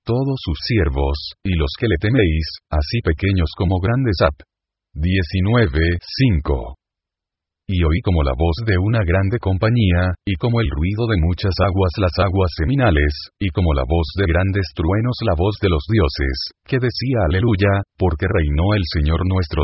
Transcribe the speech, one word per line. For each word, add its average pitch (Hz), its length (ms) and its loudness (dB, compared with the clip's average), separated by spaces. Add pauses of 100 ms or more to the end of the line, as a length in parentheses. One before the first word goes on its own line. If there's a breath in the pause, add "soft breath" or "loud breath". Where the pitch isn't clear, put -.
todos 131 380 -2
sus 82 240 -4
siervos, 73 800 -2
y 90 160 0
los 71 180 -2
que 120 100 -2
le 87 120 0
teméis, 95 480 2 (220)
así 78 340 -2
pequeños 90 500 0
como 92 260 0
grandes". 117 440 0
Ap. - 160 0 (520)
diecinueve 90 1080 0
cinco. 71 720 -2 (960)
Y 87 140 2
oí 80 180 2
como 85 220 2
la 67 100 0
voz 82 320 0
de 107 160 0
una 110 240 0
grande 98 320 0
compañía, 95 720 2 (160)
y 101 80 -2
como 117 260 -2
el 110 60 -2
ruido 92 400 -2
de 104 160 0
muchas 90 400 0
aguas 92 300 0 (100)
las 90 160 2
aguas 92 400 0
seminales, 82 560 2 (240)
y 98 120 -4
como 85 220 0
la 67 140 0
voz 82 320 0
de 98 80 0
grandes 92 480 0
truenos 107 480 0
la 95 160 0
voz 101 240 2
de 101 80 2
los 78 160 0
dioses, 71 640 0 (160)
que 127 160 -2
decía: 117 480 0
"Aleluya, 98 560 2 (100)
porque 90 300 0
reinó 82 480 2
el 104 160 0
Señor 82 320 0
nuestro 92 420 0